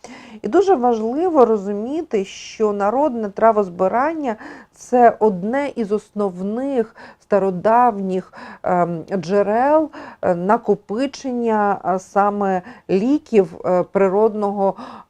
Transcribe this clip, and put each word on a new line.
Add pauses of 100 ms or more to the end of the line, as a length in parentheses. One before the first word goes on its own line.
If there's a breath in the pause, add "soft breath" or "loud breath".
(420 loud breath)
І
дуже
важливо
розуміти,
що
народне
травозбирання — (360 loud breath)
це
одне
із
основних (240 loud breath)
стародавніх, (300 loud breath)
ем, (100)
джерел, (320 loud breath)
е,
накопичення,
а
саме (280 loud breath)
ліків, (160)
е,
природного, (360 loud breath)